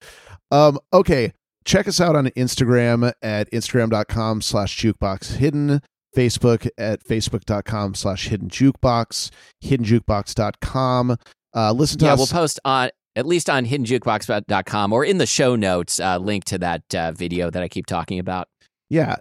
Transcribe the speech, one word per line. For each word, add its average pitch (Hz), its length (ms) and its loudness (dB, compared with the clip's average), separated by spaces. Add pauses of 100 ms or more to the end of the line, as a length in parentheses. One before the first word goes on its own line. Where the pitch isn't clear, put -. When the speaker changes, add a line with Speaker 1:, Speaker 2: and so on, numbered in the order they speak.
(520)
Speaker 1:
Um, 143 280 6 (120)
okay. 160 400 4 (320)
Check 196 240 2
us 180 140 0
out 170 140 4
on 139 160 2
Instagram 120 880 2
at 107 300 -4
Instagram 113 400 0
dot 107 160 0
com 110 340 -2
slash - 400 -4
jukebox 101 540 -2
hidden, 143 440 0 (380)
Facebook 120 500 2 (100)
at 107 260 -4
facebook 110 420 -4
dot 104 200 -4
com 104 280 -4
slash 98 360 -6
hidden 98 200 -4
jukebox, 123 800 0 (320)
hidden 123 240 -2
jukebox 104 480 0
dot 104 260 -4
com. 127 560 0 (400)
Uh, 110 160 2
listen 147 280 0
to 156 60 4
Speaker 2:
Yeah, 143 80 6
Speaker 1:
us. 135 40 6
Speaker 2:
we'll 127 100 2
post 165 380 -2
on, 131 240 2 (260)
at 127 120 -4
least 170 220 0
on 135 160 2
hidden 123 200 -2
jukebox 110 600 -2
dot 95 180 0
com 104 260 -2
or 127 140 2
in 190 140 2
the 123 80 2
show 127 280 2
notes, 92 440 0
uh, 90 180 0
link 98 280 -4
to 98 120 -4
that, 85 240 -2 (140)
uh, 82 160 -2
video 87 400 -4
that 90 100 -4
I 87 60 -4
keep - 180 -10
talking 90 320 -4
about. 92 300 -6 (420)
Speaker 1:
Yeah, 160 320 0